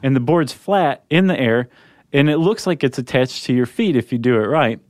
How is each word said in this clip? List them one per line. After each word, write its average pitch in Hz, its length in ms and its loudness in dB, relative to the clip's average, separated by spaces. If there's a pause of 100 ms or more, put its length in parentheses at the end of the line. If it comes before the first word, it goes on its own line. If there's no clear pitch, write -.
And 135 120 2
the 127 40 2
board's 156 340 0
flat 180 560 -2
in 185 180 2
the 151 120 0
air. 123 300 0 (440)
And 143 160 4
it 151 80 2
looks 190 300 0
like 165 160 -2
it's 131 160 -2
attached 123 460 -4
to 131 80 -2
your 123 120 2
feet 185 300 -2
if - 160 -2
you 123 60 -4
do 120 180 0
it 107 100 0
right. 120 340 0 (100)